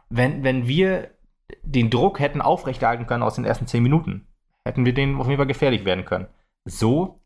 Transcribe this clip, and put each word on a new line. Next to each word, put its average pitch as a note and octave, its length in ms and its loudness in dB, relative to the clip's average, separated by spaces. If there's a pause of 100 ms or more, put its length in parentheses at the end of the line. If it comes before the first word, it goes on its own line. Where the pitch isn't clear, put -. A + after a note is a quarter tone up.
(100)
wenn, C3+ 340 0
wenn C3 240 0
wir F3+ 420 0 (520)
den A#2+ 280 2
Druck B2 300 2
hätten C#3+ 220 0
aufrechterhalten B2 640 -2
können A#2+ 160 -2
aus A2+ 140 -2
den B2 100 -4
ersten A2+ 200 -2
zehn A#2+ 160 2
Minuten, B2 440 0 (380)
hätten B2 200 -2
wir B2 80 2
denen C#3 260 0
auf B2+ 80 -4
jeden C#3 120 0
Fall C#3 80 2
gefährlich B2 400 0
werden F#2 180 -2
können. F#2 220 -4 (440)
So C3+ 560 0